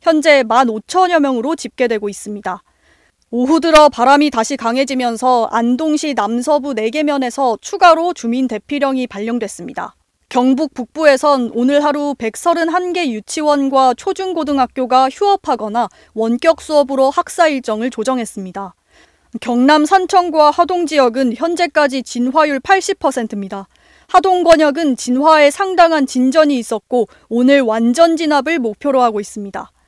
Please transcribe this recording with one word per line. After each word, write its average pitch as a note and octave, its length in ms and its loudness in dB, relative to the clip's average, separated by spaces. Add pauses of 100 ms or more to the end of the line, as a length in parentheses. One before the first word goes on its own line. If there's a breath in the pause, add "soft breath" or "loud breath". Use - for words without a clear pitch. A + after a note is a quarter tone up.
현재 D4+ 400 4
만 A#3 260 2
오천여 E4+ 520 0
명으로 C4+ 340 -2
집계되고 A3+ 540 -4
있습니다. G3+ 560 -10 (680)
오후 B3+ 300 0
들어 D4+ 280 6
바람이 C#4 420 2
다시 - 260 -2
강해지면서 B3 960 -2
안동시 C#4 640 0
남서부 B3 600 -2
네 A3 160 -2
개 D4+ 140 -2
면에서 C4+ 560 -2
추가로 E4+ 540 2
주민 B3 340 -4
대피령이 C4 580 -4
발령됐습니다. G#3 880 -8 (380)
경북 C4 420 0
북부에선 C#4 800 0
오늘 C#4 280 0
하루 C#4+ 340 -2
백서른한 E4+ 760 -4
개 E4+ 180 -4
유치원과 C4+ 840 0
초중고등학교가 C4+ 1160 -2
휴업하거나 A#3 800 -2 (260 soft breath)
원격 A#3+ 480 0
수업으로 C#4 480 0
학사 E4+ 380 0
일정을 A#3+ 420 -4
조정했습니다. G#3 840 -8 (640 soft breath)
경남 C4+ 440 2
산청과 F4 680 2
하동 F4 340 0
지역은 C4 480 0
현재까지 D4+ 720 -2
진화율 C4+ 560 0
팔십 F#4+ 400 -2
퍼센트입니다. G#3 640 -6 (400 soft breath)
하동 F4+ 380 2
권역은 D4+ 520 4
진화에 D4 540 4
상당한 E4 560 2
진전이 C4+ 540 2
있었고 A3+ 480 -4 (200 soft breath)
오늘 B3+ 340 4
완전 A#3+ 540 2
진압을 D4+ 440 0
목표로 B3+ 420 -2
하고 A3 160 0
있습니다. G3+ 500 -12 (200)